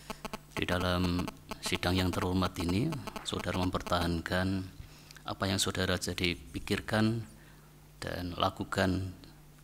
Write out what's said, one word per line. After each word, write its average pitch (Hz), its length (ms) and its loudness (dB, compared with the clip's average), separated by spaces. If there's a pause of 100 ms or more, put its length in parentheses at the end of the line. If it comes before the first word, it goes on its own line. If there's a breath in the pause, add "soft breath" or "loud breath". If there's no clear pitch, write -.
(560 loud breath)
di 90 80 -2
dalam 90 640 2 (320)
sidang 92 400 2
yang 92 80 4
terhormat 92 560 2
ini. 95 240 2 (400)
Saudara 90 320 -2
mempertahankan 90 1040 0 (640 loud breath)
apa - 160 -4
yang 98 160 2
saudara 92 400 0
jadi 87 400 0
pikirkan 110 880 0 (720 soft breath)
dan 87 400 -4
lakukan 92 720 2 (520)